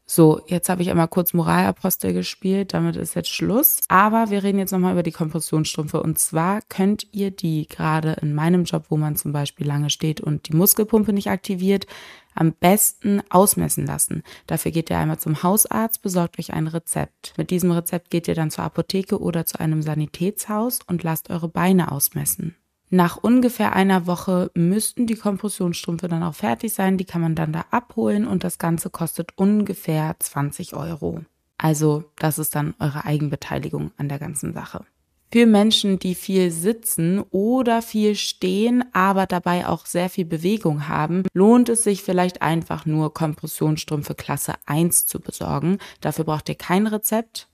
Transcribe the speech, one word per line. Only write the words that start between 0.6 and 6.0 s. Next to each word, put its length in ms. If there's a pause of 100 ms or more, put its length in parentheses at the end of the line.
habe 140
ich 80
einmal 180
kurz 240
Moralapostel 800
gespielt, 640
damit 220
ist 180
jetzt 160
Schluss. 580
Aber 400
wir 140
reden 160
jetzt 140
nochmal 200
über 100
die 80
Kompressionsstrümpfe. 280 (640)